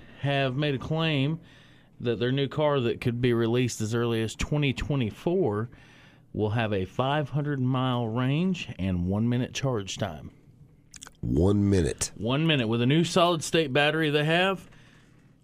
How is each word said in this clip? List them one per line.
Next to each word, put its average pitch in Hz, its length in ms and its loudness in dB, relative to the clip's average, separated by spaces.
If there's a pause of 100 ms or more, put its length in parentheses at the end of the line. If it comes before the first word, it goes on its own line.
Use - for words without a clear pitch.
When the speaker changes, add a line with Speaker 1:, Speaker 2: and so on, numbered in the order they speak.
(220)
Speaker 1:
have 139 340 0
made 147 180 0
a 127 40 -2
claim 156 600 0 (640)
that 117 180 0
their 120 140 0
new 139 160 0
car 147 320 0
that 117 200 -2
could 120 220 -2
be 123 100 4
released 117 480 0
as 110 140 -2
early 117 260 0
as 110 140 -4
twenty 147 380 -2
twenty-four 123 1000 -2 (640)
will 101 180 0
have 110 220 0
a 95 120 0
five 139 460 -2
hundred 143 300 -4
mile 127 480 0
range 139 680 -2
and 90 300 -2
one 104 220 0
minute 123 260 -2
charge 110 420 -4
time. 78 360 -8 (880)
Speaker 2:
One 98 500 4
minute. 87 460 0
Speaker 1:
One 135 320 -2
minute. 139 180 2
With 117 160 0
a 120 40 2
new 156 180 4
solid 175 400 2
state 160 280 0
battery 151 380 2
they 147 140 2
have, 180 440 0 (760)